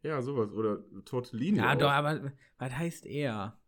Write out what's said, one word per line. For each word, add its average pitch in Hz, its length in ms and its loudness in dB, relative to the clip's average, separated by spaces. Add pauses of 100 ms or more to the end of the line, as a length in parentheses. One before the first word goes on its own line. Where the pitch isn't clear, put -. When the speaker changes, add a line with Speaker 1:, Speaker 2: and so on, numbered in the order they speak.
Speaker 1:
Ja, 147 200 -2
sowas. 120 300 0
Oder 104 320 0 (220)
Tortellini 127 520 0
Speaker 2:
Ja, 120 160 4
Speaker 1:
auch. 143 40 4
Speaker 2:
doch, 143 140 4
aber 143 400 0 (260)
was 127 200 -6
heißt 170 280 -6
eher? 117 520 -4 (100)